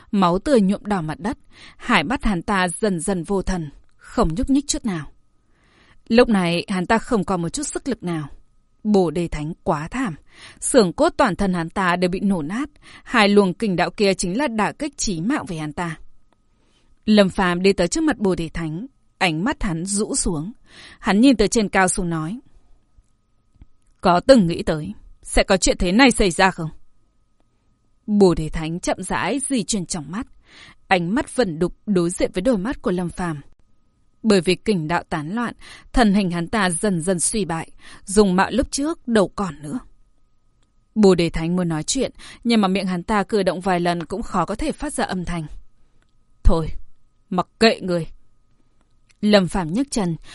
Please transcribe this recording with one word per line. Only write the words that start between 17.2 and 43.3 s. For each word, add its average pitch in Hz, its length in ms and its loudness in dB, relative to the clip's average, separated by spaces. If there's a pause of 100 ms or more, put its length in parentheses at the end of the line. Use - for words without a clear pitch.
Phàm 175 320 -2
đi 196 120 4
tới 180 140 0
trước 320 160 -2
mặt 302 140 0
Bồ 190 180 0
Đề 160 140 -8
Thánh, 165 380 -8 (360)
ánh 165 200 0
mắt 294 200 -4
hắn 170 220 -2
rũ 202 300 -4
xuống. 175 360 -4 (480)
Hắn 208 220 2
nhìn 269 160 6
từ 202 100 2
trên 214 220 0
cao 190 180 2
xuống 175 220 -2
nói: 165 300 -6 (1600)
"Có 175 180 4
từng 220 280 6
nghĩ - 160 -4
tới 170 300 -4 (280)
sẽ - 220 0
có 196 140 2
chuyện 254 200 0
thế 180 140 0
này 247 200 6
xảy 196 200 2
ra 190 200 2
không?" 160 180 -8 (1400)
Bồ 202 260 4
Đề 156 160 -4
Thánh 160 300 -6
chậm 302 240 -4
rãi 185 360 -2
di 254 240 -2
chuyển 185 220 -4
trong 156 260 -8
mắt, 220 160 -8 (600)
ánh 185 280 0
mắt - 200 -4
vẩn 180 240 0
đục 175 160 -2 (100)
đối 180 240 2
diện 240 240 -2
với - 80 -4
đôi 233 160 2
mắt 233 240 -6
của 214 100 -2
Lâm 180 180 -2
Phàm. 165 320 -6 (800)
Bởi 202 180 4
vì 180 140 2
kình 170 320 -2
đạo 175 220 -2
tán 165 260 -6
loạn, 240 180 -4 (400)
thân 214 200 6
hình 190 180 2
hắn 170 160 -4
ta 196 220 0
dần 175 320 -2
dần 180 180 0
suy 208 260 -2
bại, 165 260 -8 (340)
dung 196 300 4
mạo 190 160 2
lúc - 200 -2
trước 311 360 -6
đâu 226 200 2
còn 170 340 -8
nữa. 151 180 -8 (1160)
Bồ 196 200 6
Đề 170 140 0
Thánh 165 260 -2
muốn 180 120 0
nói 156 160 -4
chuyện, - 280 -4 (320)
nhưng 233 180 4
mà 190 60 2
miệng 190 200 0
hắn 180 160 -4
ta 208 200 0
cử 202 200 0